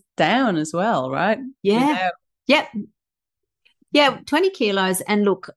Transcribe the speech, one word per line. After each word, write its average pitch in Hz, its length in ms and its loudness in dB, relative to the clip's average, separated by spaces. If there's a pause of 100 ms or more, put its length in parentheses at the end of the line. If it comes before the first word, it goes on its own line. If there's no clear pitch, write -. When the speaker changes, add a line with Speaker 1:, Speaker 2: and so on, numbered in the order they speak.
(160)
Speaker 1:
down 208 400 2
as 156 180 -2
well, 170 380 -2
right? 175 280 -2 (240)
Speaker 2:
Yeah. 226 260 2
Speaker 1:
Without 185 220 -2 (360)
Speaker 2:
Yep. 294 200 2 (1300)
Yeah, 277 320 2
twenty 349 240 0
kilos. 196 520 0
And 208 240 0
look, 190 320 -2